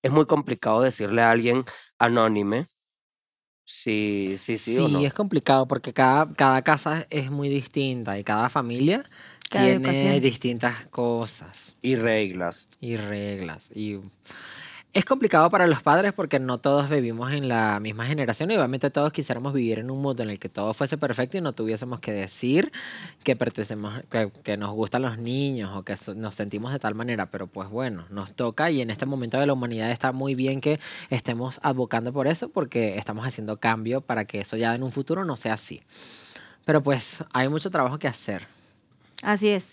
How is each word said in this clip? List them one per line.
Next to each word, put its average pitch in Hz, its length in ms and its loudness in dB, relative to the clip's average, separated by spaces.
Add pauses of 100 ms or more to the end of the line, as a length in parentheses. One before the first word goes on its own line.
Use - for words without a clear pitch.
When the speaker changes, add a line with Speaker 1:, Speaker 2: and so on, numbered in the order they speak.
Speaker 1:
es 135 100 2
muy 151 140 6
complicado 123 560 2
decirle 117 400 2
a 117 80 8
alguien 120 340 4 (340)
anónime 113 680 4 (960)
si, 104 720 -2
si 110 200 -4
sí 117 180 -2
o 135 100 4
Speaker 2:
Sí, 147 60 2
Speaker 1:
no. 143 80 2
Speaker 2:
es 143 140 2
complicado 139 520 4
porque 127 280 -4
cada, 139 400 6
cada 131 260 6
casa 156 480 2
es 135 220 -2
muy 143 180 -2
distinta 127 680 -2
y 101 60 -8
cada 110 260 2
familia 135 540 0 (440)
Speaker 3:
Cada - 160 4
Speaker 2:
tiene - 120 8 (120)
Speaker 3:
educación. 139 320 4
Speaker 2:
distintas 120 680 0
cosas. 117 920 -4
Speaker 1:
Y 131 160 2
reglas. 101 680 0 (140)
Speaker 2:
Y 117 160 -4
reglas. 101 760 -6
Y 104 260 -6 (920)
es 202 120 4
complicado 170 460 6
para 180 160 4
los 156 160 4
padres 185 300 4
porque 156 260 -2
no 127 200 -2
todos 139 300 2
vivimos 123 440 0
en 143 160 -2
la 110 320 2
misma 110 260 -6
generación 147 460 -2
y 226 40 2
obviamente 135 340 0
todos 147 220 0
quisiéramos 139 400 -4
vivir 113 280 0
en 120 100 -8
un 135 100 -6
mundo 131 220 -2
en 110 80 -4
el 101 80 -8
que - 100 -12
todo 104 240 -4
fuese 139 240 -2
perfecto 131 400 -2
y 190 40 -2
no 156 120 -2
tuviésemos 113 460 -4
que - 140 -8
decir 123 580 0 (540)
que 131 100 2
pertenecemos, 110 720 -4
que, 110 220 0 (140)
que 104 120 0
nos 104 140 -4
gustan 110 320 0
los 117 160 -2
niños 120 560 -4
o 98 80 -8
que 101 140 -8
so-, - 180 -12
nos 107 220 -8
sentimos 104 360 -6
de 139 60 -4
tal 107 160 -2
manera, 113 320 -4
pero 90 220 -10
pues 98 220 -10
bueno, 110 380 -6
nos 98 280 -10
toca 135 340 0
y 139 120 0
en 117 80 -4
este 110 140 -4
momento 131 320 -4
de 139 100 4
la 143 60 4
humanidad 117 380 -2
está 123 220 0
muy 135 240 -2
bien 131 240 -2
que 151 180 0 (320)
estemos 123 540 -4
advocando 123 480 0
por 135 160 0
eso 165 220 -2
porque 117 460 -2
estamos 110 300 -6
haciendo 110 320 -6
cambio 113 420 0
para 110 260 -4
que 107 120 -8
eso 101 180 -6
ya 117 200 0
en 127 80 -4
un 127 80 -6
futuro 160 320 -2
no 156 100 -4
sea 113 200 -4
así. - 280 -12 (840)
Pero 151 200 4
pues 135 320 0 (160)
hay 127 160 2
mucho 151 200 -2
trabajo 139 300 0
que 147 80 -6
hacer. 107 400 -6 (760)
Speaker 3:
Así 208 260 2
es. 196 240 0